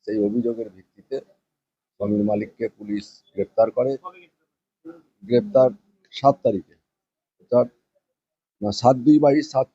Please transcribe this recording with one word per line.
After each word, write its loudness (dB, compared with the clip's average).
সেই -2
অভিযোগের -4
ভিত্তিতে -16
সমীর -2
মালিককে -4
পুলিশ -12
গ্রেপ্তার 0
করে। -4
গ্রেপ্তার 2
সাত 0
তারিখে, -4
অর্থাৎ 0
না, -4
সাত 2
দুই 4
বাইশ, 2
সাত, -2